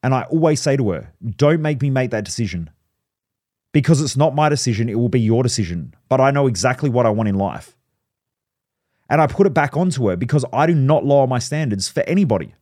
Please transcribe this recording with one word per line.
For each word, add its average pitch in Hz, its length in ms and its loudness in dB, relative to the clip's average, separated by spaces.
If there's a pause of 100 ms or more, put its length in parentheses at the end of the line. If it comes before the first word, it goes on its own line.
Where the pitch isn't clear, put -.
And 131 120 0
I 123 100 -2
always 156 380 0
say 139 160 0
to 110 140 -2
her, 78 200 -8 (240)
"Don't 151 260 2
make 151 200 -2
me 143 80 0
make 127 220 -2
that 107 140 -4
decision. 87 440 -6 (1040)
Because 139 280 2
it's 135 160 -4
not 147 160 2
my 151 160 2
decision, 117 400 -2
it 107 80 -4
will 120 120 0
be 131 100 0
your 113 240 2
decision. 85 500 -4 (140)
But 131 140 2
I 135 100 4
know 143 160 2
exactly 127 420 -2
what 120 160 2
I 110 40 4
want 107 200 0
in 98 60 0
life." 98 400 -6 (1300)
And 156 120 2
I 147 60 4
put - 200 2
it 135 60 0
back 143 240 0
onto 139 300 0
her 90 80 2
because 120 380 0
I 143 140 2
do 175 80 2
not 139 300 2
lower 139 200 4
my 123 140 -2
standards 120 480 -4
for - 160 -4
anybody. 143 580 0